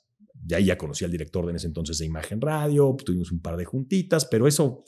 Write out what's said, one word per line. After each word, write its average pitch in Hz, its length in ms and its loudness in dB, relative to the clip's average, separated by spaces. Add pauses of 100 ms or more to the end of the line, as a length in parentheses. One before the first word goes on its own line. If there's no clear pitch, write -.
(440)
ya, 82 160 0
ya 92 180 4
conocí 76 280 -6
al 87 60 -2
director 85 340 -4
de 85 60 -2
en 85 60 -4
ese 85 100 -6
entonces 82 320 -4
de 80 60 -4
Imagen 80 360 -6
Radio, 147 540 4
pues, - 100 -10
tuvimos 90 260 -2
un 85 100 -2
par 82 160 -6
de 87 80 -4
juntitas, 156 600 0
pero 117 220 2
eso 147 400 2